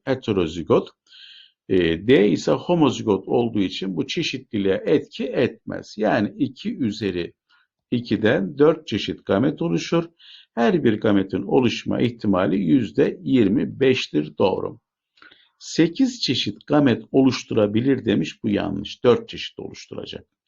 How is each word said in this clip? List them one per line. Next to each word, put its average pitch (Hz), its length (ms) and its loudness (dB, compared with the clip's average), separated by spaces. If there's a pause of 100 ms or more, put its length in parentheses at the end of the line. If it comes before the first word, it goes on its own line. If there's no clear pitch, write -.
heterozigot. 95 880 0 (800)
E, 87 380 2
D 185 220 6
ise 156 220 0
homozigot 127 760 0
olduğu 117 320 0
için 92 380 -4
bu 139 100 -4
çeşitliliğe 98 760 -4
etki 170 400 -2
etmez. 113 720 -6
Yani 107 400 0
iki 180 400 -6
üzeri 101 560 -4 (580)
ikiden 127 680 0
dört 151 300 4
çeşit - 380 -6
gamet 131 360 0
oluşur. 170 480 -2 (440)
Her 214 300 2
bir 107 160 2
gametin 98 440 0
oluşma 123 580 0
ihtimali 104 580 0
yüzde 147 600 0
yirmi 120 580 0
beştir. 135 580 0
Doğru. 98 420 -2 (800)
Sekiz 175 600 0
çeşit - 460 -4
gamet 135 440 2
oluşturabilir 123 920 2
demiş. - 380 -2
Bu 104 60 -2
yanlış. 87 540 -4
Dört - 260 4
çeşit - 300 -14
oluşturacak. - 680 -14 (200)